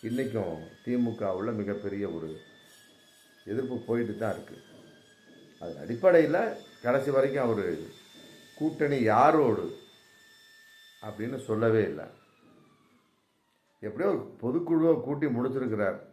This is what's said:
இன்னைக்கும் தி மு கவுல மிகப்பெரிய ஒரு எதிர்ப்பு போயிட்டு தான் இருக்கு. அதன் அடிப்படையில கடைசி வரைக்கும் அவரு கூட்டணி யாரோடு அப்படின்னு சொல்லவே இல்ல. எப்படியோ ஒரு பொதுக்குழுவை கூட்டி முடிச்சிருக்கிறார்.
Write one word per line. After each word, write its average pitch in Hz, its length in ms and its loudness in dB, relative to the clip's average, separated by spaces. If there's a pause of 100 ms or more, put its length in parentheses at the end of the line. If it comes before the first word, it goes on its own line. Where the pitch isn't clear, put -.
இன்னைக்கும் 110 640 -4 (160)
தி 123 120 -2
மு 120 140 2
கவுல 104 420 -4
மிகப்பெரிய 101 580 -4
ஒரு 80 320 -8 (1040)
எதிர்ப்பு 123 320 -4
போயிட்டு 113 400 -2
தான் 107 160 -2
இருக்கு. - 240 -12 (1000)
அதன் 82 240 -10
அடிப்படையில 165 760 4 (240)
கடைசி 127 280 0
வரைக்கும் 135 340 2
அவரு 92 500 -2 (640)
கூட்டணி 147 440 0
யாரோடு 117 720 4 (1300)
அப்படின்னு 110 420 -8
சொல்லவே 110 380 4
இல்ல. 76 260 -4 (1700)
எப்படியோ 113 300 -4
ஒரு - 320 -4
பொதுக்குழுவை 165 600 2
கூட்டி 147 240 -2
முடிச்சிருக்கிறார். 120 720 -2 (140)